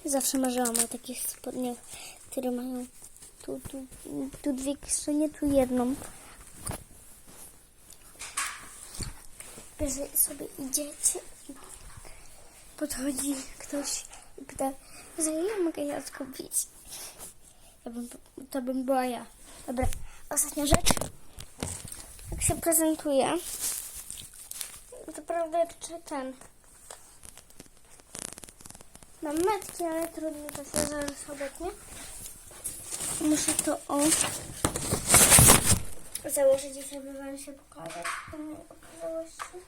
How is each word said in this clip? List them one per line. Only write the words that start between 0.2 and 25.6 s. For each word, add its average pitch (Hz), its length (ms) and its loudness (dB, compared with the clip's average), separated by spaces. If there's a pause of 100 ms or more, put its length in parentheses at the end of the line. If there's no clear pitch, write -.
marzyłam 247 460 4
o - 40 -2
takich - 400 -8
spodniach, 247 480 -4 (540)
które 254 200 0
mają 247 360 -2 (560)
tu, 269 180 -6 (100)
tu, 269 160 -8 (560)
tu 294 100 2
dwie 262 240 -2
kieszenie, 302 520 2
tu 302 180 -2
jedną. 254 480 4 (3750)
Że 277 360 -2
sobie 285 300 2 (120)
idziecie 294 600 0 (300)
i 285 40 -12 (1200)
podchodzi 277 580 -2 (240)
ktoś - 460 -4 (340)
i 277 60 -12
pyta, 269 280 -2 (460)
"Za 311 120 2
ile 370 340 0
mogę 311 200 0
ja 285 180 -2
kupić?" - 640 -6 (1160)
Ja 247 60 -8
bym, 240 180 -8 (420)
to 269 120 -2
bym 254 220 0
była 254 200 4
ja. 233 220 -4 (400)
Dobra, 262 200 2 (440)
ostatnia 294 360 2
rzecz. - 220 8 (1400)
Jak - 120 -2
się - 180 2
prezentuje? 311 800 4 (1800)
To 311 60 -10
prawda, 339 440 0